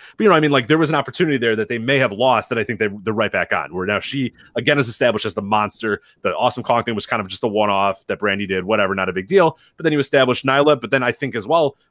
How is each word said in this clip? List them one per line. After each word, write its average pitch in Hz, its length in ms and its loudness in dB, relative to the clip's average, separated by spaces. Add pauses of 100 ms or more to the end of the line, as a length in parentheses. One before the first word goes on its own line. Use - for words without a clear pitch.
(160)
but - 80 -2
you 214 60 6
know - 20 8
what 165 60 6
I 156 40 4
mean? 151 100 2
Like, 127 180 2
there 156 80 4
was 160 120 2
an 156 60 0
opportunity 147 420 0
there 113 180 2
that 107 120 -2
they 120 100 -4
may 127 200 0
have 123 160 2
lost 113 360 2
that 120 80 -2
I 110 60 0
think 107 160 -6
they, 110 80 2 (160)
they're 110 100 -4
right 104 180 0
back 90 200 -2
on, 78 220 -4
where 92 120 -6
now 101 140 0
she, 131 340 -6 (220)
again, 143 240 0
is 123 80 0
established 117 380 0
as 107 80 -6
the 107 80 -6
monster. 104 600 -2 (200)
The 92 140 -2
Awesome 120 280 -2
Kong 117 200 0
thing 117 120 -4
was 101 100 -6
kind 113 160 -2
of 95 60 -8
just - 160 -12
a 123 40 0
one-off 101 600 0
that 98 120 -6
Brandy 101 280 -2
did, 92 160 -2
whatever, 98 320 0
not 95 140 -2
a 90 40 -2
big 95 140 -6
deal. 170 300 2 (180)
But - 80 -18
then 160 80 0
you 147 80 0
established 131 460 2
Nyla, 139 340 4
but 110 120 -10
then 131 120 0
I 123 80 0
think 120 240 -6
as 104 100 -6
well, 156 300 0 (140)